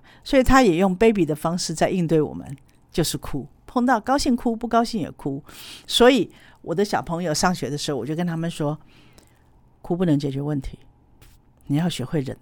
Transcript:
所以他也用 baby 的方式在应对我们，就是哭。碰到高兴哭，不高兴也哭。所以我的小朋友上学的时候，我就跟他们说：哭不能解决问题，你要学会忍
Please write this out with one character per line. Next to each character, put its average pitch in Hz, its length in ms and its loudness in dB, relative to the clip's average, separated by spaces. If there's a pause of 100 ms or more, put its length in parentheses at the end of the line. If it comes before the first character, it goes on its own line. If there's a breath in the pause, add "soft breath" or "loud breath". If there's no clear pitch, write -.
(240 soft breath)
所 - 140 2
以 262 60 6
他 262 180 8
也 196 140 6
用 185 200 2
baby 208 300 4
的 147 100 -2
方 170 220 -4
式 175 160 -6
在 156 160 0
应 180 160 0
对 156 160 4
我 143 100 -2
们， 127 240 -12 (360)
就 - 120 0
是 147 140 -4
哭。 - 300 -8 (180)
碰 247 220 -2
到 254 120 2
高 262 160 0
兴 277 200 0
哭， 233 200 -2
不 226 120 -8
高 233 160 2
兴 226 180 -4
也 - 80 -6
哭。 139 340 -10 (440 loud breath)
所 - 240 6
以 240 200 2 (300 loud breath)
我 170 140 -6
的 196 100 0
小 147 160 -4
朋 165 220 -6
友 156 100 -2
上 180 220 0
学 131 160 -8
的 147 40 -6
时 147 160 -6
候， 139 60 -4
我 113 80 -6
就 151 100 -4
跟 175 120 -4
他 165 100 -6
们 165 140 -4
说： 151 260 -4 (1040 soft breath)
哭 175 160 -4
不 185 80 0
能 151 140 2
解 143 100 -4
决 135 100 -6
问 147 220 -4
题， - 160 -12 (880)
你 143 120 -2
要 170 120 0
学 139 160 -6
会 151 160 -4
忍 131 200 -10